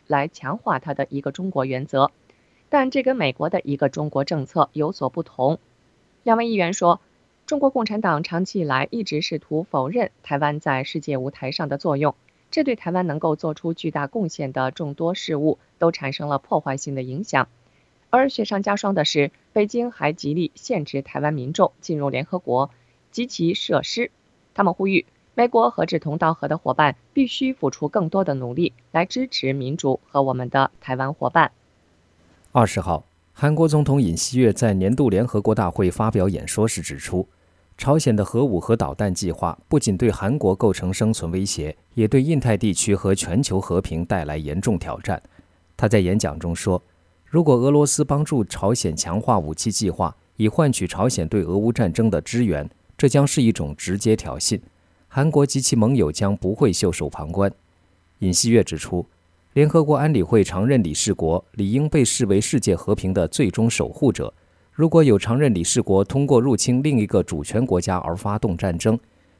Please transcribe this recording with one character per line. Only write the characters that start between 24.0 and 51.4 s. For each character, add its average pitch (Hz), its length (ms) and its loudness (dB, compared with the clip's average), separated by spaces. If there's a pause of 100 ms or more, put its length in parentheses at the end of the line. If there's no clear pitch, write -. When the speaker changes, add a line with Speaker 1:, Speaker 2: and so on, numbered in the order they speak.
Speaker 1:
他 196 80 0
们 180 100 2
呼 190 140 -4
吁 196 180 0 (300)
美 240 120 2
国 240 240 2
和 165 160 -2
志 170 140 -2
同 151 180 -6
道 165 160 0
合 151 140 -6
的 151 100 -4
伙 131 160 -4
伴 147 220 2 (160)
必 269 160 2
须 262 240 -4
付 147 180 -4
出 147 180 -6
更 160 200 -2
多 196 160 0
的 147 100 -2
努 123 200 -6
力 165 180 -2 (180)
来 165 140 0
支 254 240 -6
持 - 240 -4
民 139 240 -4
主 135 320 -2
和 139 140 0
我 135 100 0
们 127 180 -6
的 135 200 2 (100)
台 131 160 -6
湾 131 180 -4
伙 127 160 -4
伴。 160 220 2 (1000)
Speaker 2:
二 117 160 4
十 - 140 -2
号， 82 240 -2 (280)
韩 151 220 0
国 160 140 4
总 151 160 2
统 139 180 2
尹 85 140 0
锡 123 240 -2
悦 113 120 6
在 107 220 0
年 95 200 2
度 135 140 4
联 101 160 2
合 110 160 -2
国 110 140 2
大 98 160 0
会 92 200 2
发 110 200 0
表 98 180 2
演 87 200 -4
说 107 180 0
时 90 160 -4
指 71 140 -10
出， - 320 -4 (480)
朝 139 200 2
鲜 131 200 2
的 104 80 2
核 120 200 0
武 104 140 0
和 113 160 0
导 76 180 0
弹 98 220 -2
计 87 160 -4
划 82 260 -4 (120)
不 151 100 2
仅 101 180 0
对 117 140 2
韩 107 260 0
国 95 200 2
构 104 160 2
成 90 200 -4
生 110 200 0
存 85 180 -6
威 92 140 -2
胁， 76 320 -6 (180)
也 110 140 2
对 135 120 4
印 147 200 2
太 113 160 2
地 98 180 0
区 98 220 0
和 95 180 2
全 98 260 -2
球 95 200 0
和 90 200 0
平 82 240 -4
带 90 200 -2
来 73 120 -6
严 78 240 -4
重 104 160 0
挑 67 220 -8
战。 - 240 -4 (540)
他 - 100 2
在 104 140 4
演 92 180 2
讲 78 180 -4
中 85 160 -4
说， 90 300 -2 (420)
如 165 200 2
果 147 100 6
俄 123 160 4
罗 147 160 6
斯 147 180 0
帮 147 200 0
助 139 180 0
朝 101 320 -2
鲜 78 220 -2
强 90 240 -4
化 113 180 2
武 78 160 -4
器 - 160 -4
计 98 180 -2
划， 85 280 -2 (180)
以 110 140 0
换 147 240 2
取 95 120 -4
朝 98 240 0
鲜 82 200 -2
对 98 160 0